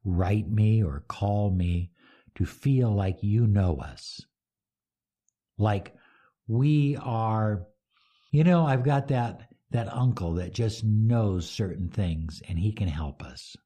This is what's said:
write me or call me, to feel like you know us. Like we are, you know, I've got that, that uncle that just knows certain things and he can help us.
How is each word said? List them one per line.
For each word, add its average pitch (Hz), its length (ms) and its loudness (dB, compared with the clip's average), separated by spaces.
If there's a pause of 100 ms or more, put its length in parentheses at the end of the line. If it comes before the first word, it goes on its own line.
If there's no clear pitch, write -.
write 92 440 0
me 107 340 4
or 73 240 -4
call 101 440 -2
me, 87 400 0 (440)
to - 100 0
feel 127 480 0
like 95 300 0
you 107 240 2
know 95 300 4
us. - 440 -14 (1400)
Like 104 360 0 (540)
we 143 540 2
are, 110 640 -2 (680)
you 151 120 4
know, 170 220 6
I've 131 180 2
got 139 260 0
that, 120 400 -2 (220)
that 113 220 -2
uncle 120 420 0
that 87 180 -4
just 113 300 -2
knows 107 680 2
certain 92 400 -4
things 80 580 -4
and 87 120 -4
he 104 120 0
can 104 160 -2
help 73 340 -6
us. - 340 -18 (100)